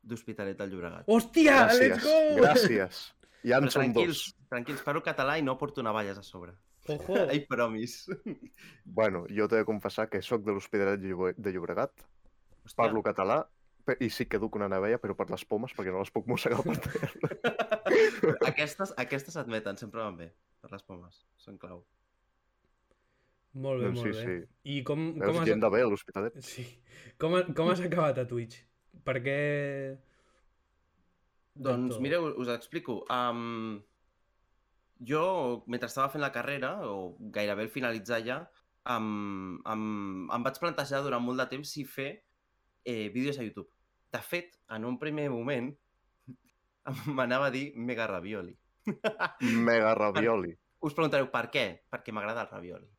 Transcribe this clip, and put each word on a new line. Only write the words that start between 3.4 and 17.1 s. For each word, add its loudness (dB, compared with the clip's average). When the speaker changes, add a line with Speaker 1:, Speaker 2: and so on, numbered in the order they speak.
Speaker 3:
Ja 6
en 4
Speaker 1:
Però 2
Speaker 3:
som 4
Speaker 1:
tranquils, 2
Speaker 3:
dos. -14
Speaker 1:
tranquils, -6
parlo -2
català 0
i 0
no 2
porto -4
navalles 0
a -18
sobre. -16
Speaker 2:
Ojo. -2
Speaker 1:
<laughs> 4
I 4
promis. -2
Speaker 3:
Bueno, 0
jo 2
t'he 4
de 0
confessar -2
que -2
soc -2
de 0
l'Hospitalet 0
de -4
Llobre-, 0
de -4
Llobregat, -2
Speaker 1:
Hòstia. -18
Speaker 3:
parlo 4
català, 2
pe-, 2
i 2
sí -4
que 0
duc -2
una 0
navalla, 2
però -4
per -4
les -6
pomes, -2
perquè -4
no 0
les -8
puc -2
mossegar 4
per 2
terra. -2